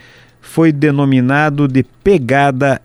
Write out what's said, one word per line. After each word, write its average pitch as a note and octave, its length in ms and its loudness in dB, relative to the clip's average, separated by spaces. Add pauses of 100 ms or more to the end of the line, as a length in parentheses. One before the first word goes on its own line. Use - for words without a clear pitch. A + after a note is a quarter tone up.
(400)
foi D#3+ 320 0
denominado C#3+ 960 0
de C3 140 0
pegada C#3 1040 -2